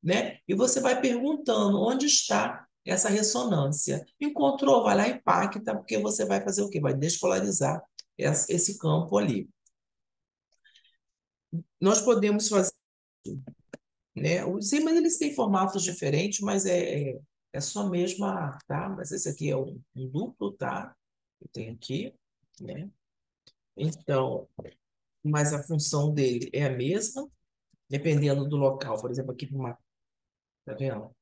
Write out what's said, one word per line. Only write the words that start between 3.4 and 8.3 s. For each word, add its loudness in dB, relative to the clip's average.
Encontrou, 4
vai 4
lá 4
e 0
impacta, 0
porque -2
você 0
vai 0
fazer -2
o -2
quê? -4
Vai 0
despolarizar 0
essa, 0